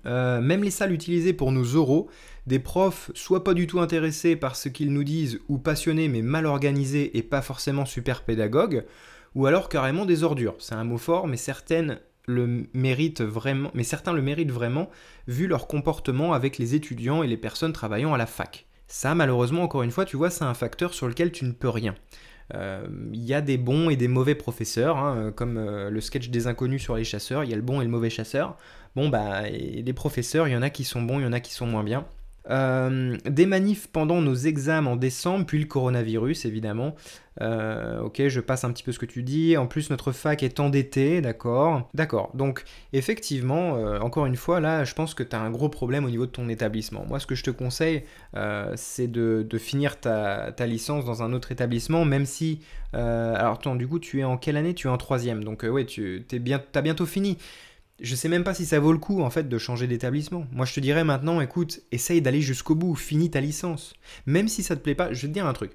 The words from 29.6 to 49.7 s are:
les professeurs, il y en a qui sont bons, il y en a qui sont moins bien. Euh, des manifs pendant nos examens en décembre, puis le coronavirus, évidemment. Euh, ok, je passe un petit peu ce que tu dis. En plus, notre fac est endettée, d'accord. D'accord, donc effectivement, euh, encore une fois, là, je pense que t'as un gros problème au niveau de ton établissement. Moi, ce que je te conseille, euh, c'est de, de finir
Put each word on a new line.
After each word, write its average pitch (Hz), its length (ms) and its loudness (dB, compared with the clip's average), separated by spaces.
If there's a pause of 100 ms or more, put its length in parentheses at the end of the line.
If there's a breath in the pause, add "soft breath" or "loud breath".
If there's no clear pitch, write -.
les 127 120 -2
professeurs, 147 540 0
il 135 40 2
y 123 40 2
en 117 60 2
a 143 80 0
qui 139 160 -6
sont 123 160 -4
bons, 127 180 0
il 135 40 0
y 123 40 0
en 117 60 0
a 123 80 -2
qui - 120 -14
sont 123 120 -6
moins 110 180 0
bien. 123 220 -2 (440)
Euh, 131 760 2
des 151 200 6
manifs 196 420 2
pendant 165 340 2
nos 139 120 4
examens 147 580 2
en 123 40 2
décembre, 170 500 0
puis 151 140 0
le 151 60 0
coronavirus, 123 800 0
évidemment. 110 500 -2 (460 loud breath)
Euh, 110 580 -2
ok, 139 300 2
je 127 100 0
passe 127 240 -2
un 123 80 -2
petit - 120 -8
peu 123 100 -4
ce - 60 -10
que 123 60 -4
tu 120 160 -8
dis. 156 360 4
En 123 100 2
plus, 151 220 -4
notre 135 240 -2
fac 147 300 0
est - 180 -2
endettée, 139 580 2
d'accord. 127 760 0
D'accord, 143 420 0
donc 135 280 -2 (300 loud breath)
effectivement, 143 840 0
euh, 104 240 0
encore 123 280 0
une 123 100 0
fois, 170 240 0
là, 156 240 2
je - 80 -8
pense 160 200 -2
que 127 100 -6
t'as 113 160 -4
un 110 120 -2
gros 127 160 0
problème 139 380 -2
au 127 40 -2
niveau 120 160 0
de 127 60 -8
ton 120 160 -6
établissement. 107 580 -4
Moi, 127 140 -4
ce - 80 -8
que 131 80 -2
je - 80 -6
te 131 80 0
conseille, 139 520 0 (320 loud breath)
euh, 104 420 -2
c'est - 300 -4
de, 113 400 2
de 117 100 -4
finir 139 420 0